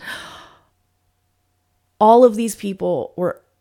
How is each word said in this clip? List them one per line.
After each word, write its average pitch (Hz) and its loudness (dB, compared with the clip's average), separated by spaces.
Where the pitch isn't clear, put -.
all 233 6
of 233 4
these 226 -6
people 180 -6
were - -8